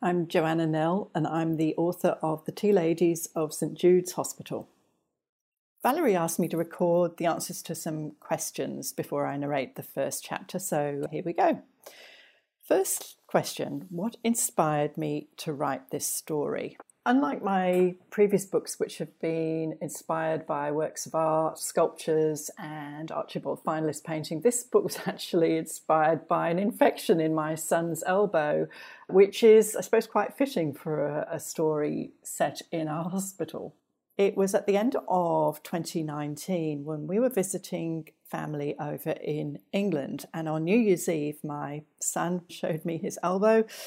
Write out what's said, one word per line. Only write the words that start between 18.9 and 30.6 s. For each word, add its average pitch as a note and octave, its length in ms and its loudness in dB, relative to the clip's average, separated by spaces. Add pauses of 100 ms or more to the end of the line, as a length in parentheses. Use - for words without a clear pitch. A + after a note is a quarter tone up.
have - 220 -10
been D#3+ 640 -2
inspired D#3+ 640 -4
by D3 240 -2
works D3+ 380 -4
of - 80 -6
art, D#3+ 420 2
sculptures, D#3 1000 0
and D3+ 500 -10
Archibald - 540 -6
finalist D#3 400 -2
painting, D#3 380 -6
this - 220 2
book - 200 2
was - 180 -4
<laughs> - 60 -6
actually E3 500 2
inspired D#3+ 680 2
by E3 220 2
an E3+ 100 0
infection G#3 600 2
in D#3+ 140 2
my D#3 220 -2
son's E3+ 500 -2
elbow, D#3 600 2 (400)
which G3 360 6
is, A3 340 10
I - 40 -2
suppose, A3+ 240 2
quite - 320 0
fitting F3 360 0